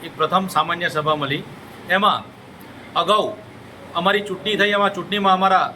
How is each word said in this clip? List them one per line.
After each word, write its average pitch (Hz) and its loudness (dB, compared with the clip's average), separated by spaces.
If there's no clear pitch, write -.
એક - -14
પ્રથમ 180 2
સામાન્ય 170 0
સભા 151 0
મળી. 147 -4
એમાં 180 2
અગાઉ 196 2
અમારી 190 2
ચૂંટણી 202 -4
થઈ, 202 2
એમાં 202 2
ચૂંટણીમાં 190 2
અમારા 185 4